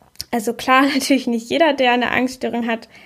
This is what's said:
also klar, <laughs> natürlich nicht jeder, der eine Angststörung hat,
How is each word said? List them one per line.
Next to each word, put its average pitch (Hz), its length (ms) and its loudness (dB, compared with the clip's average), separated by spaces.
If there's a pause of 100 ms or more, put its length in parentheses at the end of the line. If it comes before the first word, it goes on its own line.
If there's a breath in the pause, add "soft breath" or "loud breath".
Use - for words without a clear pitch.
(320)
also 233 220 -2
klar, 262 300 2
<laughs> 277 100 2
natürlich 262 340 0
nicht 233 220 -4
jeder, 294 240 4
der 262 180 2
eine 247 200 0
Angststörung 240 560 -4
hat, 226 200 -6 (180 loud breath)